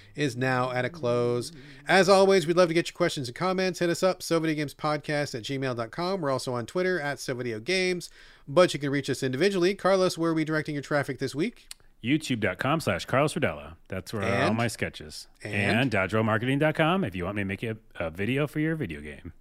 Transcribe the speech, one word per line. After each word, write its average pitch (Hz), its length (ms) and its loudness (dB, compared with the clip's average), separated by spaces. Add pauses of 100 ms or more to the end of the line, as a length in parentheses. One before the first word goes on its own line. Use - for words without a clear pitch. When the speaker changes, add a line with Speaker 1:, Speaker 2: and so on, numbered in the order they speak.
(160)
Speaker 1:
is 143 200 -2
now 127 360 0
at 123 140 -2
a 123 40 -4
close. 120 640 0 (360)
As 175 220 6
always, 190 380 6
we'd 165 100 2
love 180 120 6
to 165 40 -2
get 165 160 2
your - 60 -14
questions 156 320 0
and 120 80 -10
comments. 185 440 -2
Hit 175 120 2
us 165 100 -2
up, 185 220 2
so 165 160 2
video 160 160 0
games 147 180 -4
podcast 147 640 -2
at 113 80 -8
gmail 135 320 -2
dot 113 160 -6
com. 180 300 -2
We're 143 100 0
also 127 240 -2
on 120 100 -2
Twitter 180 340 0
at 143 200 -4
so 135 160 -6
video 120 240 -4
games. 180 500 -2 (380)
But 156 260 6
you 151 60 -4
can 143 100 -2
reach 139 200 -2
us 131 120 -2
individually. 175 540 2
Carlos, 185 420 2
where 165 140 0
are - 20 0
we 160 120 0
directing 156 280 -2
your 143 80 -4
traffic 143 380 -2
this 135 160 -4
week? 190 320 -6 (360)
Speaker 2:
YouTube 135 360 0
dot 98 180 0
com 147 220 0
slash 95 260 -2
Carlos 143 300 2
Rodella. 80 400 -4 (140)
That's 92 240 -8
where 104 100 -4
I 95 60 0
are 98 120 2
all - 60 2
Speaker 1:
And? 107 100 2
Speaker 2:
my 117 100 0
sketches. - 600 -8 (160)
Speaker 1:
And? 107 100 -8 (280)
Speaker 2:
And 135 100 0
dodge 95 220 0
roll 110 100 2
marketing 113 340 0
dot 151 160 2
com 170 300 2
if 98 120 -4
you 87 100 -2
want 101 100 -4
me 104 80 -2
to 95 40 -2
make 98 140 -4
a, 113 160 -4 (220)
a 85 100 -4
video 113 380 -2
for 156 120 -6
your 160 160 0
video 85 260 -6
game. 73 400 -14